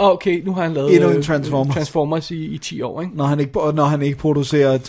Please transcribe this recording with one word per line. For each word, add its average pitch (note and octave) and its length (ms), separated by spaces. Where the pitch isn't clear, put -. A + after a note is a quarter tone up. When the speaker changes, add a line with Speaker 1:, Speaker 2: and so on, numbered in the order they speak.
Speaker 1:
"Åh, G3 60
okay, F3 360
nu F#3+ 80
har F#3 100
han E3 100
lavet, C#3+ 220
Speaker 2:
Endnu F3 140
en E3+ 80
Speaker 1:
øh, C#3+ 60
Speaker 2:
Transformers. C#3 520
Speaker 1:
Transformers D#3 560
i, D#3+ 140
i A#2+ 120
ti D3 240
år, B2 200
ikke?" F3 160
Speaker 2:
Når C#3+ 80
han C#3+ 140
ikke, C#3 140
når D#3 320
han D3 160
ikke C#3 160
producerer, C#3+ 560